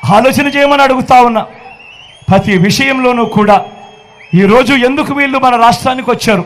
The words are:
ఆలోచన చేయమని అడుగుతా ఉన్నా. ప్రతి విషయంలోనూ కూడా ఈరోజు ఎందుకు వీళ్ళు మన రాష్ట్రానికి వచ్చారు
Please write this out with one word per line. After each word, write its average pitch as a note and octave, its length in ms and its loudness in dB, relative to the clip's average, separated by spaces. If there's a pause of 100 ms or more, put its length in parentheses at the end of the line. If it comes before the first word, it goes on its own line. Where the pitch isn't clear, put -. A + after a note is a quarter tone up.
(160)
ఆలోచన C4+ 300 0 (100)
చేయమని C#4+ 300 2
అడుగుతా C4 300 0 (120)
ఉన్నా. A3 140 -2 (880)
ప్రతి G3 260 2 (100)
విషయంలోనూ B3+ 580 -2 (120)
కూడా G#3 220 2 (800)
ఈరోజు A3+ 340 2 (140)
ఎందుకు C#4 320 -4
వీళ్ళు C#4 260 -2
మన B3 80 2 (120)
రాష్ట్రానికి B3+ 480 -2
వచ్చారు G#3+ 320 -2